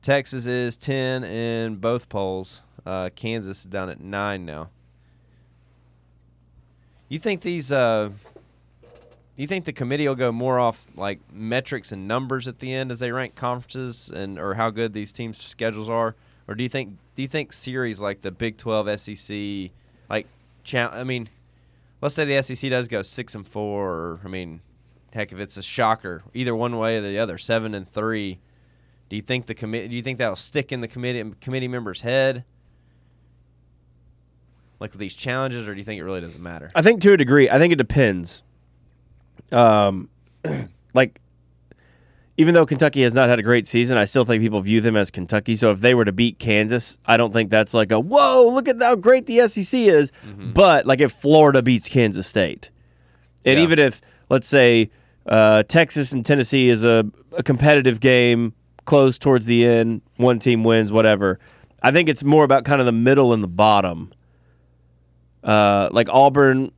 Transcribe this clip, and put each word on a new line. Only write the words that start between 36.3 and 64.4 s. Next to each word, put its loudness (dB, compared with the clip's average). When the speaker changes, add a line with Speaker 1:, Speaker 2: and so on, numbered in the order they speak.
Speaker 1:
matter? -16
Speaker 2:
I 0
think 4
to 8
a 6
degree. 6
I 4
think 4
it 2
depends. 0
Um, 2
<clears throat> -12
like, 0
even 4
though 6
Kentucky 0
has 2
not 4
had 4
a -4
great 2
season, 2
I 4
still 2
think 0
people 0
view 2
them 0
as 0
Kentucky. -4
So 2
if -2
they 4
were 2
to 0
beat 0
Kansas, -2
I 4
don't 2
think -2
that's 0
like 0
a, 2
"Whoa, 4
look -2
at -2
how 2
great 4
the 2
S 2
E -2
C 2
is." 4
Speaker 1:
Mm-hmm. -14
Speaker 2:
But, 6
like, 2
if 2
Florida 6
beats 2
Kansas 0
State, -4
and 4
Speaker 1:
Yeah. 4
Speaker 2:
even 2
if, 2
let's 0
say, 4
uh, 6
Texas 0
and -4
Tennessee 2
is 2
a, 4
a -8
competitive 2
game, 2
close 4
towards 2
the 4
end, 2
one 2
team 0
wins, 2
whatever. 2
I 2
think 2
it's -2
more 6
about 4
kind 0
of 2
the 2
middle 4
and 0
the -6
bottom. 2